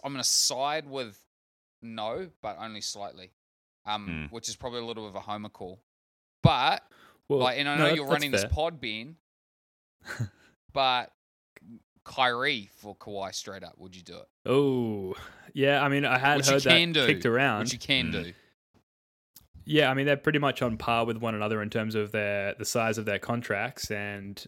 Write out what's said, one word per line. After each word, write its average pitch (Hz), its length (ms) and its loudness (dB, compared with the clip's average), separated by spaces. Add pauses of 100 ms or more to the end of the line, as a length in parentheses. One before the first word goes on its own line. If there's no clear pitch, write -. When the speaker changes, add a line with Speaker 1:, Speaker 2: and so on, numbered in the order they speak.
Speaker 1:
I'm 139 80 -8
gonna 127 120 -6
side 143 640 0
with 127 300 -8 (640)
no, 117 460 -6 (140)
but 104 160 -8
only 107 220 -12
slightly, 95 500 -10 (560)
um, 104 200 -4 (220)
Speaker 2:
Hmm. 113 60 -14
Speaker 1:
which 117 140 -10
is 110 80 -8
probably 120 240 -8
a 117 40 -6
little 110 200 -8
bit 104 60 -12
of 92 60 -12
a 95 40 -8
homer 104 280 -8
call. 95 320 -14 (640)
But, 151 400 6 (460)
Speaker 3:
Well, 143 120 2
Speaker 1:
like, 127 180 2
and 143 100 0
I 147 80 0
Speaker 3:
no, 151 80 4
Speaker 1:
know - 60 6
Speaker 3:
that, 165 60 2
Speaker 1:
you're 147 80 -2
Speaker 3:
that's - 80 -2
Speaker 1:
running 147 180 2
this 104 120 2
Speaker 3:
fair. 107 80 -4
Speaker 1:
pod, 160 300 -2
Ben, 120 360 -10 (880)
Speaker 3:
<laughs> - 680 -12
Speaker 1:
but 127 400 0 (920)
Kyrie 123 720 0
for 104 200 -16
Kawhi 98 380 -8
straight 98 280 -10
up, 87 160 -16
would 92 180 -18
you 90 60 -18
do 87 140 -16
it? - 120 -18 (180)
Speaker 3:
Oh, 117 680 2 (400)
yeah. 139 280 4
I 143 60 4
mean, 139 160 2
I 127 140 4
had 139 200 4
Speaker 1:
Which 139 100 2
you 135 60 8
Speaker 3:
heard 139 80 4
Speaker 1:
can 170 300 6
Speaker 3:
that 151 80 2
Speaker 1:
do. 127 60 4
Speaker 3:
kicked 131 200 2
around. 120 340 2
Speaker 1:
Which 120 120 -2
you 120 60 -8
can 127 300 0
Speaker 2:
Mm. 101 160 -4
Speaker 1:
do. 87 80 -12 (1300)
Speaker 3:
Yeah, 147 260 4
I 131 40 2
mean, 135 120 0
they're 143 100 4
pretty 151 240 2
much 139 200 0
on 117 160 0
par 117 300 0
with 117 120 -2
one 113 180 -2
another 107 260 -2
in 104 80 -6
terms 110 240 -2
of 104 160 -2
their, 101 440 -2
the 110 100 -10
size 113 340 0
of 107 60 -4
their 101 160 0
contracts, 120 720 -4
and, 101 560 -8